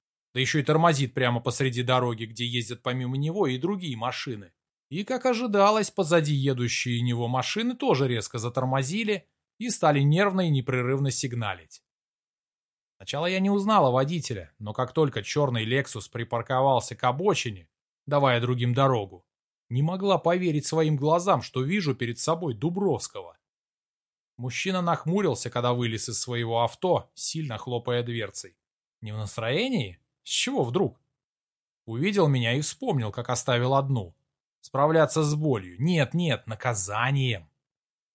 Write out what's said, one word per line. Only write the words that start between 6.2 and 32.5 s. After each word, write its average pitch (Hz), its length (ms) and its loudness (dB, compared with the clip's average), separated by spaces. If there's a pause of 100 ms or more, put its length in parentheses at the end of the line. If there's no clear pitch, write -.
едущие 123 680 0
него 120 260 0
машины 208 480 -2
тоже 156 320 2
резко 120 300 -2
затормозили 135 880 -2 (300)
и 233 120 -6
стали 151 300 4
нервно 185 420 4
и 175 80 2
непрерывно 131 600 0
сигналить. 110 720 -6 (1120)
Сначала 143 280 -6
я 185 140 0
не 190 100 2
узнала 202 420 4
водителя, 131 680 -2
но 107 140 -10
как 127 200 -4
только 135 300 0
черный 123 420 0
Lexus 120 440 -2
припарковался 120 840 0
к - 80 -18
обочине, 127 640 0 (380)
давая 139 340 4
другим 123 340 0
дорогу, 117 540 0 (420)
не 123 120 -2
могла 185 360 0
поверить 165 480 0
своим 156 300 2
глазам, 156 460 2
что - 200 -6
вижу 151 340 0
перед 120 240 -6
собой 165 340 -2
Дубровского. 135 840 -4 (1000)
Мужчина 180 440 -4
нахмурился, 170 680 0
когда 123 240 2
вылез 117 360 -2
из 113 100 -2
своего 117 440 0
авто, - 520 0
сильно 147 420 -6
хлопая 120 460 -4
дверцей. 113 540 -8 (440)
Не 107 100 -10
в 107 60 -8
настроении? 120 840 -2 (240)
С - 60 -14
чего - 340 0
вдруг? 123 380 -2 (840)
Увидел 165 420 0
меня 120 260 2